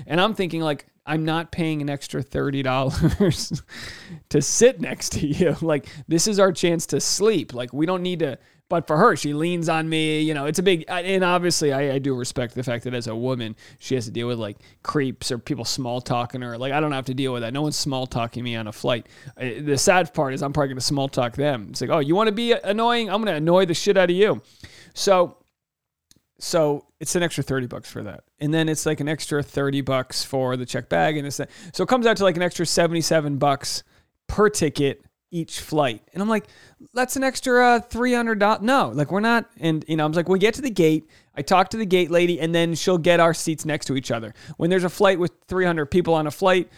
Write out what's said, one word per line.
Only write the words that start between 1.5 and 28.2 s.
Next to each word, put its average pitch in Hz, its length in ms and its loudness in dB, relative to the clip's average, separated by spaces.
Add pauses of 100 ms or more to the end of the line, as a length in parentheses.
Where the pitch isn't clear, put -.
paying 156 320 -2
an 143 80 -4
extra 143 320 -6
thirty 139 400 -2
dollars 135 1000 0 (360)
<laughs> - 340 -18
to 147 100 2
sit 208 400 4
next - 340 -6
to 170 120 -2
you. 151 340 0
Like, 156 280 -2 (180)
this 165 220 0
is 202 100 0
our 190 140 6
chance 165 340 0
to - 140 -2
sleep. 190 520 0
Like, 123 200 -8
we 147 140 -2
don't 185 160 -2
need 180 180 -4
to." 139 180 -4 (300)
But 170 200 -2
for 156 80 2
her, 202 180 6
she 147 180 -4
leans 165 360 -2
on 160 200 0
me, 156 340 0
you 156 120 0
know, 139 120 -4
it's 160 120 -2
a 190 60 -2
big, 180 240 2
I, 180 140 -4
and 185 200 0
obviously 175 500 2
I, 135 220 0
I 139 60 0
do 135 160 -2
respect 120 400 -6
the 127 80 -6
fact 117 180 -4
that 123 120 -6
as 120 120 -6
a 117 80 -6
woman, 120 400 -4 (240)
she - 160 -4
has 117 120 -2
to 117 40 -10
deal 117 160 -4
with, 120 140 -4
like, 107 160 -8 (260)
creeps - 480 -4
or 123 80 -4
people 120 260 -6
small 123 360 -4
talking 123 400 -4
her. 120 180 -10
Like, 135 140 -4
I 147 80 2
don't 151 100 0
have 135 140 -4
to 131 100 -4
deal 135 180 -2
with 120 100 -4
that. 113 100 -6
No 143 100 -4
one's 151 140 -2
small 131 320 -4
talking 120 340 -4
me 120 140 -4
on 113 100 -6
a 104 60 -10
flight. 127 340 -4 (340)
Uh, 127 100 -6 (100)
the 147 180 0
sad 185 340 2
part 135 220 0
is 139 80 -6
I'm 139 100 -4
probably 143 180 0
gonna 127 100 -8
small 139 280 0
talk 120 280 -2
them. 135 340 -2
It's - 100 -10
like, 123 100 -2
"Oh, 156 100 2
you 147 160 2
wanna 220 160 2
be 233 220 2
annoying? 226 540 0
I'm 208 140 -2
gonna 196 140 0
annoy 170 300 4
the 165 80 0
shit 202 220 2
out 180 140 6
of 175 60 2
you." 185 260 4 (520)
So, 180 420 4 (1040)
so 151 460 0 (120)
it's - 160 -6
an 180 80 2
extra 156 220 -2
thirty 131 240 -2
bucks - 200 -12
for 110 140 -12
that. 101 220 -14 (160)